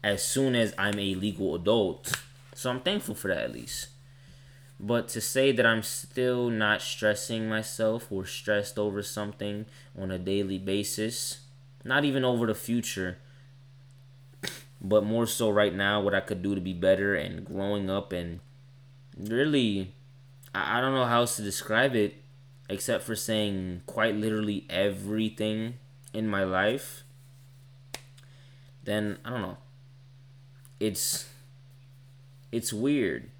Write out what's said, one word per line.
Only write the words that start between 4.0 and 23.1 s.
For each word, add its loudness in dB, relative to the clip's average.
But 0
to -6
say 4
that 4
I'm 6
still -2
not 2
stressing 0
myself -2
or -4
stressed -2
over 0
something -6
on -6
a -4
daily 0
basis, -4
not 2
even 2
over 4
the 2
future, -2
but 4
more 2
so 0
right 4
now, 2
what 2
I 2
could -6
do 0
to -2
be -4
better 4
and -4
growing -2
up -2
and -6
really, 0
I, 0
I 2
don't 2
know 4
how 4
else 2
to -6
describe 2
it 4
except -2
for -4